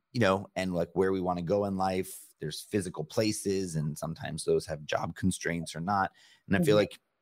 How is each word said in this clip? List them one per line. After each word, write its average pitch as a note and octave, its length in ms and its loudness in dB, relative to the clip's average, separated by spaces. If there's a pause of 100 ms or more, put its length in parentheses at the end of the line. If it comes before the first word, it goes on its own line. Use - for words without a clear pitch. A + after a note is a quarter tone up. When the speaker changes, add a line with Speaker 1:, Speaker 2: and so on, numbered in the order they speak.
(140)
Speaker 1:
you B2 60 0
know, G2 360 4
and, F#2 180 0
like, F2 200 0
where F#2+ 180 4
we F#2+ 100 0
wanna F2+ 200 -2
go G2+ 240 2
in G2 120 -2
life, F#2+ 340 0 (280)
there's D#2 220 -8
physical F2 420 -4
places, G2 720 -2
and D2 220 -2
sometimes D#2 480 -8
those D#2+ 220 2
have D2+ 180 -8
job - 300 -4
constraints E2+ 600 -2
or D#2+ 60 -6
not. F#2+ 300 0 (360)
And G2+ 80 2
I F#2+ 40 4
feel G#2 160 6
Speaker 2:
Mm-hmm. G#2+ 60 8
Speaker 1:
like - 180 -2 (220)